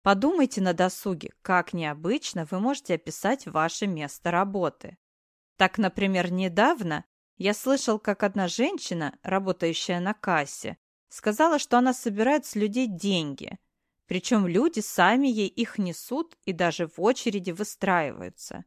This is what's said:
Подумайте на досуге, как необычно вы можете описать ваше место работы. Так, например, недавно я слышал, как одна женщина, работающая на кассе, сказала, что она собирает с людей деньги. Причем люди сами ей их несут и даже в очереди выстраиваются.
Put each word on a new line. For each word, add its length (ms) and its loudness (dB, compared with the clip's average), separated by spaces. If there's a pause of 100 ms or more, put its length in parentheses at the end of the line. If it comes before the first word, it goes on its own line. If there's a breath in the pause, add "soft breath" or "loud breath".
Подумайте 600 2
на 120 2
досуге, 580 -2 (100)
как 320 0
необычно 760 -4
вы 80 -4
можете 360 -2
описать 520 -4
ваше 400 -2
место 420 -6
работы. 680 -2 (600)
Так, 200 4
например, 540 0
недавно 760 2 (320)
я 160 0
слышал, 440 0
как 260 -2
одна 240 0
женщина, 760 -2
работающая 760 -2
на 120 -2
кассе, 640 -4 (300)
сказала, 520 2
что 180 2
она 160 4
собирает 520 0
с 100 -12
людей 320 0
деньги. 680 -2 (500)
Причем 380 2
люди 360 2
сами 460 4
ей 200 0
их 300 -4
несут 680 -6
и 60 -4
даже 360 0
в 120 -16
очереди 520 0
выстраиваются. 1160 -4